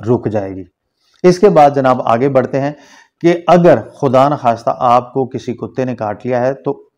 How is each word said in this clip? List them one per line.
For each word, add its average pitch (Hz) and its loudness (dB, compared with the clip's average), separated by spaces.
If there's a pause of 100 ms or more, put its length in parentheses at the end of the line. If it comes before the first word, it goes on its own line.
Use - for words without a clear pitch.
रुक 117 -2
जाएगी। 95 -8 (600)
इसके 180 4
बाद 147 4
जनाब 131 0
आगे 117 0
बढ़ते 135 -2
हैं 147 -6 (440)
कि 170 2 (160)
अगर 165 4 (200)
खुदा 131 2
न 143 -2
खास्ता 120 -2
आपको 123 -2
किसी 120 -10
कुत्ते 120 -8
ने 127 -6
काट 104 -8
लिया 123 -2
है 131 -2
तो - -10